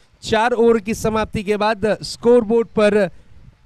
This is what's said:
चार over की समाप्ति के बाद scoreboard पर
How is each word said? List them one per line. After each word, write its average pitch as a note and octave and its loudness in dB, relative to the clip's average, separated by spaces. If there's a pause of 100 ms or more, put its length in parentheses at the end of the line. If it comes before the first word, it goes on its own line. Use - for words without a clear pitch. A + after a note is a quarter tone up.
(220)
चार A3 0
over A#3 2
की G#3 -6
समाप्ति A3 -4
के G#3 -2
बाद G#3 -2 (160)
scoreboard A#3 0
पर G#3 2 (580)